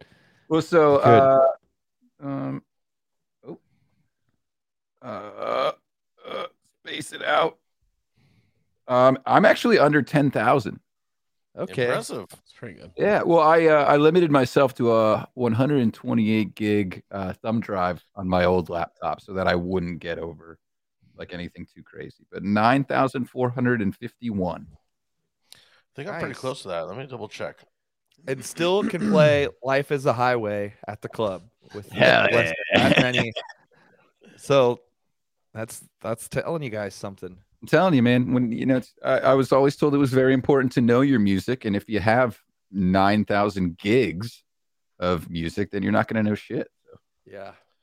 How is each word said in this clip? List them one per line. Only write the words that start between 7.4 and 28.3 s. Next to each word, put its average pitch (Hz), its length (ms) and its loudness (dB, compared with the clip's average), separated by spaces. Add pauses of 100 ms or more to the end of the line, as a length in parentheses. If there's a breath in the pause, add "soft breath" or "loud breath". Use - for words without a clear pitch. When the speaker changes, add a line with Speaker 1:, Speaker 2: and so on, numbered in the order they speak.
Speaker 1:
Um, 127 360 4
I'm 135 200 4
actually 226 340 2
under 147 240 2
ten 143 280 0
thousand. 123 500 -2 (760)
Speaker 2:
Okay. 120 300 -6
Speaker 3:
Impressive. 151 420 -6
Speaker 4:
That's - 240 -20
pretty - 280 -20
good. 87 160 -20
Speaker 1:
Yeah, 196 260 0
well, 165 180 4
I, 165 260 4
uh, 151 180 4
I 143 120 4
limited 160 340 4
myself 135 440 2
to 117 180 0
a 110 420 2
one 120 180 -2
hundred 135 280 0
and 113 140 0
twenty-eight 110 600 -2
gig, 104 560 -2
uh, 95 240 -8
thumb 117 260 -6
drive 90 440 -4 (120)
on 98 120 -8
my 90 160 2
old 90 240 2
laptop 82 520 -8
so - 140 -18
that 92 120 -4
I 90 80 0
wouldn't 87 460 -4
get 82 180 -10
over, 82 400 -16 (580)
like, 87 160 -16
anything 87 400 -14
too 85 100 -20
crazy. - 500 -20
But 90 100 -12
nine 110 420 2
thousand 131 420 -4
four 127 240 -4
hundred 123 300 -2
and 98 140 -4
fifty-one. 92 720 -8 (880 soft breath)
Speaker 3:
I - 40 -20 (360 soft breath)
think 143 140 -14
I'm 139 60 -10
pretty 160 180 -8
Speaker 2:
Nice. 117 60 -16
Speaker 3:
close 135 240 -8
to 101 60 -16
that. 82 200 -8
Let 98 100 -12
me 139 80 -12
double 113 220 -14
check. - 300 -12 (680)
Speaker 2:
And 131 160 -8